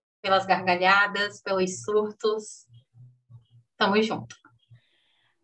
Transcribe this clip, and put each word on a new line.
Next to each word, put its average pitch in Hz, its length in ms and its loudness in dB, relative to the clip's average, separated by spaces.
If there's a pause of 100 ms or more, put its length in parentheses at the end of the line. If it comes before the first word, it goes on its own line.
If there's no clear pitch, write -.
(200)
pelas 190 240 2
gargalhadas, 190 1000 2
pelos 185 420 -2
surtos. 214 840 -4 (1080)
Tamo 214 260 2
junto. - 320 -6 (1080)